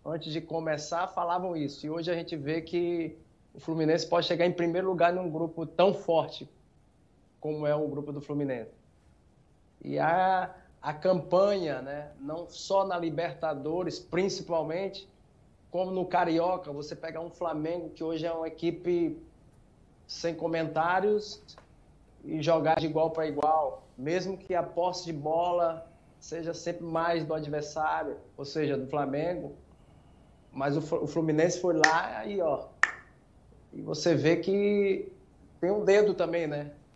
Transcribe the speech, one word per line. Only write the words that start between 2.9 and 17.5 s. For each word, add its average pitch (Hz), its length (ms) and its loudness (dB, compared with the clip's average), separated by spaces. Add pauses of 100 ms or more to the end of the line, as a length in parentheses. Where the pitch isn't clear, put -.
o - 60 -18
Fluminense 160 460 2
pode 170 200 2
chegar 170 200 4
em 180 60 4
primeiro 170 340 0
lugar 175 260 4
num 180 180 -2
grupo 160 360 -4
tão 185 280 4
forte - 540 -2 (920)
como 151 260 -4
é 147 80 4
o 151 140 0
grupo 143 240 -6
do 143 80 -6
Fluminense. 139 500 -4 (1120)
E 143 160 -2
a, 180 560 2 (280)
a 147 100 -6
campanha, 175 880 2
né, 143 300 -10 (100)
não 160 280 -8
só 196 380 0
na 180 120 -2
Libertadores, 160 1000 -2
principalmente, 170 1120 -2 (600)
como 185 200 -2
no 185 140 0
Carioca, 165 680 2
você 147 220 -8
pegar 160 260 -10
um 165 100 -10
Flamengo, 160 600 -4